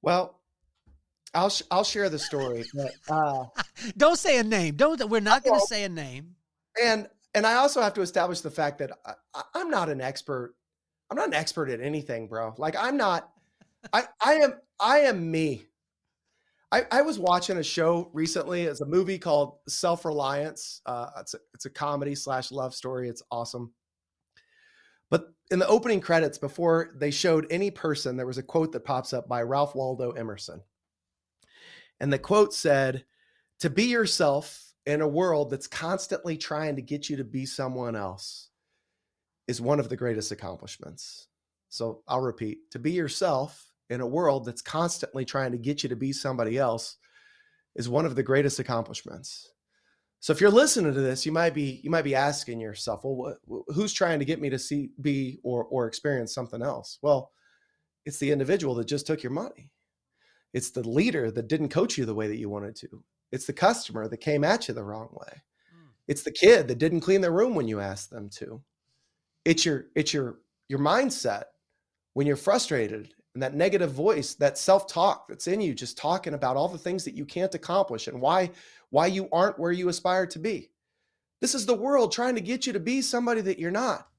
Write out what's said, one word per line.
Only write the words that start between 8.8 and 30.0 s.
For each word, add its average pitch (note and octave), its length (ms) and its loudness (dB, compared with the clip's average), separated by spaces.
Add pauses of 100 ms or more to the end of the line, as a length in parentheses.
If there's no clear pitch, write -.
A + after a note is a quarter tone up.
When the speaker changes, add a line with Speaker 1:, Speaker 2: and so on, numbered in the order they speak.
Speaker 1:
I, A2+ 80 -14 (220)
I, C#3+ 80 -10 (120)
I'm F4 140 -4
not F#3 220 0
an C3+ 100 -4
expert. C3 540 -6 (560)
I'm A#3 60 -4
not A4+ 120 0
an G#3+ 60 -2
expert D#3 340 -2
at A#2 120 -4
anything, C3+ 480 -6
bro. A2 280 -6
Like, D3+ 220 -4
I'm B3+ 180 0
not, F#3+ 340 0 (640)
I, A#3+ 120 4 (200)
I C#4+ 120 8
am, C#4+ 180 6 (260)
I C4 200 6
am G3 300 4
me. D#3+ 340 0 (1080)
I, A#3+ 180 2
I B3+ 120 6
was D4+ 160 2
watching F3+ 400 2
a D#3+ 40 -2
show E3+ 500 2
recently. E3 500 -2
It's D3 180 -2
a C#3+ 60 -4
movie F3+ 320 2
called D3 400 2 (100)
Self-Reliance. D#3 1160 -2
Uh, B2 240 -6 (100)
it's - 140 -14
a, - 40 -16 (160)
it's - 120 -16
a C3 40 -10
comedy C#3+ 440 -4
slash C3 360 -6
love C3 240 -6
story. B2+ 340 -6
It's A#2 220 -12
awesome. A#2+ 420 -8 (1400)
But E3 220 0 (180)
in F3+ 80 2
the F#3 80 4
opening A3 340 4
credits, D#3+ 380 2
before E3 580 0
they D3 140 -2
showed D#3 400 2
any F#3+ 200 0
person, D3 460 -4
there B2+ 100 -4
was B2+ 120 -6
a C3+ 40 -8
quote D#3+ 300 0
that A#2+ 120 -8
pops B2+ 280 -4
up B2 160 -6
by B2 140 -2
Ralph C#3 320 0
Waldo C3 380 -4